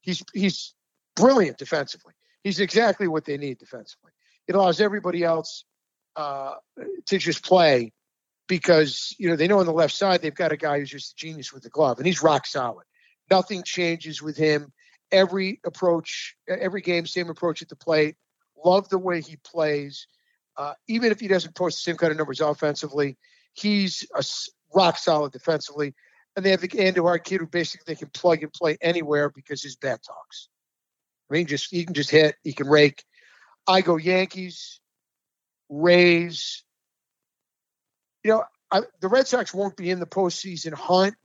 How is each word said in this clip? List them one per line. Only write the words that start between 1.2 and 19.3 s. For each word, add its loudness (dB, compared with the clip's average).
defensively. -8
He's -4
exactly 0
what -4
they -6
need -8
defensively. -20
It 0
allows 4
everybody -2
else, -2
uh, -8
to 0
just -4
play 4
because, 2
you -2
know, 0
they 2
know 4
on 2
the -2
left 2
side 0
they've -4
got -2
a -4
guy -2
who's -8
just -16
a -20
genius -14
with -20
the -20
glove, 2
and -2
he's 0
rock 4
solid. -6
Nothing 2
changes -6
with -10
him. 0
Every 2
approach, -2
every -4
game, -2
same -6
approach -4
at -18
the -18
plate. 0
Love 4
the 0
way -2
he -16